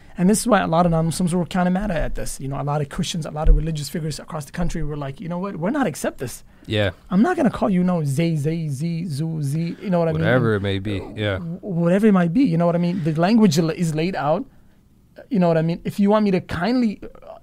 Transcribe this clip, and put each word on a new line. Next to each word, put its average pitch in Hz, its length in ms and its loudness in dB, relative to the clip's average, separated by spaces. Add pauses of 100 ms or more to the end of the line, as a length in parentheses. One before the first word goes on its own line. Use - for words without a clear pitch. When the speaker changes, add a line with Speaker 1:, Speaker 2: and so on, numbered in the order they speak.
(180)
Speaker 1:
And 175 100 2
this 214 120 2
is - 60 -6
why 196 140 4
a 180 60 0
lot 165 200 4
of 170 60 2
non-Muslims 165 420 0
were 180 120 0
kinda 180 240 0
mad 196 200 -2
at 135 240 -2
this. - 260 -6
You 135 80 -8
know, 139 120 -6
a - 40 -4
lot 143 160 -2
of 143 80 -4
Christians, 170 380 -6
a - 40 -10
lot 156 180 0
of 151 80 10
religious 151 320 -2
figures 151 300 -6
across 151 260 -10
the - 80 -18
country 175 300 -2
were 147 140 -4
like, 139 240 -8
"You 165 80 -10
know 175 100 -6
what? 190 180 -6
We're 170 140 -2
not 277 160 0
accept - 320 -6
this. - 240 -10 (240)
Speaker 2:
Yeah. 104 240 0 (200)
Speaker 1:
I'm 190 120 4
not 359 140 2
gonna 302 140 2
call 240 200 -2
you, 180 140 2
no, 180 200 0
Zay, 160 320 0
Zay, 156 320 -4
Z, 165 380 -4
Zoo, 160 360 -6
Z," 160 380 -4
you 214 100 -8
know 175 80 2
what 165 100 2
I 160 40 0
mean? 156 100 -2
Speaker 2:
Whatever 113 340 2
Speaker 1:
And 98 80 0
Speaker 2:
it 101 40 0
may 98 100 0
be, 98 200 -4
Speaker 1:
w-, 90 180 -12
Speaker 2:
yeah. 104 220 -2
Speaker 1:
whatever 170 680 0
it 214 60 6
might 175 220 4
be, 254 80 4
you 165 160 2
know 170 80 4
what 170 80 4
I 170 40 2
mean? 175 260 -2
The 156 140 0
language 190 400 6
la-, 160 140 2
is 165 220 -2
laid 165 220 -2
out, 156 280 0 (840)
you 226 80 0
know 175 100 4
what 165 80 4
I 160 60 2
mean? 165 220 -2
If - 160 -6
you 202 100 4
want 214 140 4
me 202 80 2
to 185 80 2
kindly, 208 640 -2
uh, - 400 -18